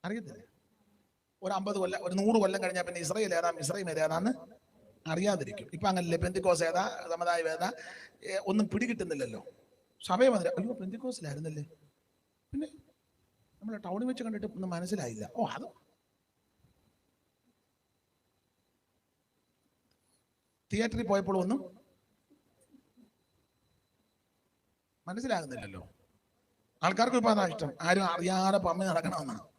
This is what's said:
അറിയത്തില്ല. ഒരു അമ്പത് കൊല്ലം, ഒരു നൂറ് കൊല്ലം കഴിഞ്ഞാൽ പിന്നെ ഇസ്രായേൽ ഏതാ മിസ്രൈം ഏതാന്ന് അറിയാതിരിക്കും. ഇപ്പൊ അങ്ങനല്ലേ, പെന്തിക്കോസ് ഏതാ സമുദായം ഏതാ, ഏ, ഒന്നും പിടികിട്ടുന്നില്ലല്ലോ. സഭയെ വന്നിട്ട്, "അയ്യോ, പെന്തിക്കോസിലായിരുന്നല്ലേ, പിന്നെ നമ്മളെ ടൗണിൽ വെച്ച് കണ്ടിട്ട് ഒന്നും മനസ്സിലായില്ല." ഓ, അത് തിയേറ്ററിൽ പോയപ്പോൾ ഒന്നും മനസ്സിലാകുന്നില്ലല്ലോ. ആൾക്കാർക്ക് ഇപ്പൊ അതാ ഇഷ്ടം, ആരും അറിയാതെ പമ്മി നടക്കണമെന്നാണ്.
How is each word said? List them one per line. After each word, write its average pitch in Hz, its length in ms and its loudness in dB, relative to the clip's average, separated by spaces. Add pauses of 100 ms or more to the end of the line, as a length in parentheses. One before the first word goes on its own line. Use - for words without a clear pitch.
അറിയത്തില്ല. 175 400 -8 (960)
ഒരു 190 100 -2
അമ്പത് 196 240 -2
കൊല്ലം, 185 300 0
ഒരു 180 80 -2
നൂറ് 214 260 6
കൊല്ലം 190 220 2
കഴിഞ്ഞാൽ 185 200 0
പിന്നെ 175 180 -6
ഇസ്രായേൽ 170 340 0
ഏതാ 170 160 4
മിസ്രൈം 170 400 -2
ഏതാന്ന് 160 400 2 (760)
അറിയാതിരിക്കും. 180 680 0
ഇപ്പൊ 180 160 0
അങ്ങനല്ലേ, 175 300 2
പെന്തിക്കോസ് 180 460 4
ഏതാ 175 460 0
സമുദായം 170 380 0
ഏതാ, 170 240 -2 (520)
ഏ, 190 220 -4
ഒന്നും 208 220 2
പിടികിട്ടുന്നില്ലല്ലോ. 165 800 -4 (600)
സഭയെ 220 220 6
വന്നിട്ട്, 180 320 2
"അയ്യോ, 226 140 -4
പെന്തിക്കോസിലായിരുന്നല്ലേ, 160 880 -8 (920)
പിന്നെ 294 140 -4 (960)
നമ്മളെ 214 160 -8
ടൗണിൽ 208 280 -4
വെച്ച് 254 160 -4
കണ്ടിട്ട് 220 240 -6
ഒന്നും 185 240 -6
മനസ്സിലായില്ല." 175 680 -4
ഓ, 233 100 0
അത് - 160 -6 (4000)
തിയേറ്ററിൽ 226 340 0
പോയപ്പോൾ 196 300 2
ഒന്നും 190 440 -2 (3250)
മനസ്സിലാകുന്നില്ലല്ലോ. 139 800 -4 (960)
ആൾക്കാർക്ക് 214 340 4
ഇപ്പൊ 226 140 6
അതാ 208 160 6
ഇഷ്ടം, 156 240 -4 (100)
ആരും 180 240 4
അറിയാതെ 185 540 2
പമ്മി 180 260 2
നടക്കണമെന്നാണ്. 160 760 -2